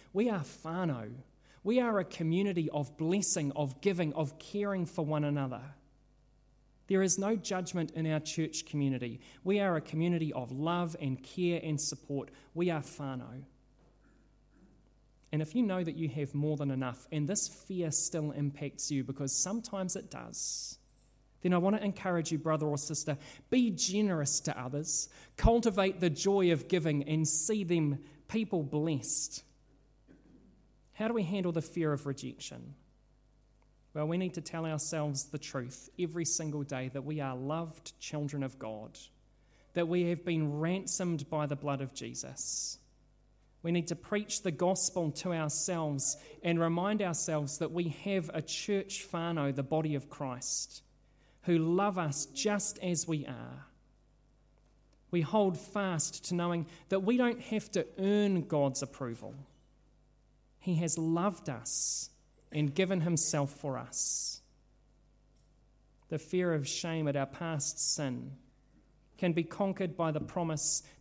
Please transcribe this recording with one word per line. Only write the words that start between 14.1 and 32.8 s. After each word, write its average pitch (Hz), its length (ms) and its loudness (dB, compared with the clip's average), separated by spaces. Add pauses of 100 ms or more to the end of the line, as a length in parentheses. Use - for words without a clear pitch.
And 156 100 2
if 156 140 -4
you 247 80 4
know 185 180 2
that 160 140 -2
you 160 140 0
have 139 220 -2
more 147 240 2
than 143 140 0
enough, 131 400 -4
and 147 180 0
this 202 200 0
fear 175 420 -4
still 151 400 0
impacts 143 640 -4
you, 139 100 2
because 135 300 -4
sometimes 196 640 -2
it - 160 -10
does, - 680 -8 (600)
then 180 120 2
I 180 60 6
want 196 180 4
to 214 80 -4
encourage 180 480 0
you, 160 60 2
brother 156 260 0
or 147 140 2
sister, 147 400 -2 (320)
be 247 200 6
generous 180 720 2
to - 180 -2
others, 139 520 -2 (260)
cultivate 202 640 6
the 180 80 4
joy 185 440 6
of 156 160 2
giving, 156 340 4
and 156 260 2
see 214 360 2
them 156 340 2 (300)
people 214 340 0
blessed. 147 800 0 (1500)
How 220 140 -2
do 233 40 0
we 233 100 2
handle 180 300 0
the 165 80 0
fear 156 320 0
of 143 140 -2
rejection? 131 680 -8 (1160)